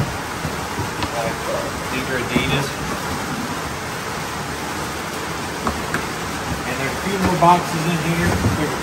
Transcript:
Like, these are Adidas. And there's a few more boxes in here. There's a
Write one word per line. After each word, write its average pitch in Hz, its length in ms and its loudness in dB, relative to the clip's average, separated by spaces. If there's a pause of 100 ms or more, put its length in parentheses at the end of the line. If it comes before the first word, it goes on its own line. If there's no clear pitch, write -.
(1160)
Like, 113 180 0 (560)
these 127 160 -2
are 127 120 0
Adidas. 127 480 2 (4000)
And 123 120 0
there's 135 160 0
a - 120 -4
few 196 100 2 (100)
more 170 120 4
boxes 170 440 6 (120)
in 160 40 2 (120)
here. 170 160 4
There's - 480 2
a - 80 -4